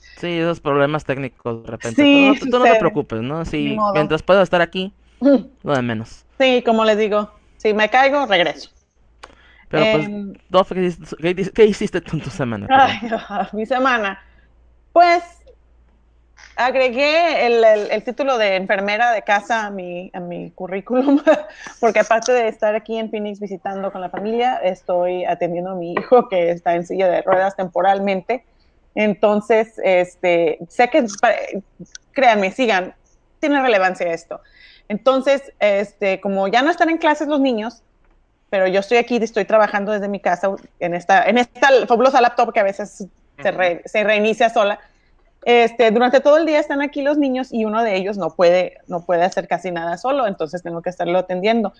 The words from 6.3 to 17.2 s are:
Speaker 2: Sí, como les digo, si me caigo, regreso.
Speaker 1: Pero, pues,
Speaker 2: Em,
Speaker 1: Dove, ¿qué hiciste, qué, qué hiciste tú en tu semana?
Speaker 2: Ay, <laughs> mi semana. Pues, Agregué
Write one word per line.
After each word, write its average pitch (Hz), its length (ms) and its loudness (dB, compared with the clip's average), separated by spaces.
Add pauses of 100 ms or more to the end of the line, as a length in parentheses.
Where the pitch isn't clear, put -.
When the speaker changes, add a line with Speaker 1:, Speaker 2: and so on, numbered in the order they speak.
Speaker 2:
Sí, 254 240 2
como 226 200 2
les 214 140 2
digo, 208 320 -2 (260)
si 214 180 -2
me 214 160 2
caigo, 269 360 2
regreso. 175 440 -2 (1000)
Speaker 1:
Pero, 156 200 0
pues, 214 220 0
Speaker 2:
Em, 202 240 -10 (140)
Speaker 1:
Dove, 185 260 0
¿qué 185 120 -2
hiciste, 165 300 -8 (180)
qué, 180 180 -4
qué 220 140 6
hiciste 202 340 -2
tú - 160 -8
en 147 60 -6
tu 139 80 -10
semana? 113 420 -4
Speaker 2:
Ay, 262 280 4
<laughs> 208 520 -8
mi 214 140 -6
semana. 240 520 -2 (760)
Pues, 349 300 6 (1400)
Agregué 262 840 0